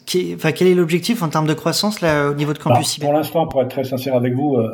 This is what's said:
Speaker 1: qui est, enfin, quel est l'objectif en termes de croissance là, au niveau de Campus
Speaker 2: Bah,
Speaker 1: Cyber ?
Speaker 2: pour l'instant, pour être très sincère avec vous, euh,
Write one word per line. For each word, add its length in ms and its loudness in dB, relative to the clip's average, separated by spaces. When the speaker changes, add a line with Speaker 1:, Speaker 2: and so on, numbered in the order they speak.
Speaker 1:
qui 260 -2
est, 20 -8
enfin, 160 -2
quel 160 2
est 80 6
l'objectif 480 0
en 60 0
termes 180 0
de 80 2
croissance 460 -2
là, 300 2
au 40 -2
niveau 180 -2
de 60 -6
Campus 220 4
Speaker 2:
Bah, 40 -2
Speaker 1:
Cyber ? 240 -4
Speaker 2:
pour 80 2
l'instant, 300 0
pour 160 0
être 80 -2
très 140 -4
sincère 320 -2
avec 180 0
vous, 220 0
euh, 180 2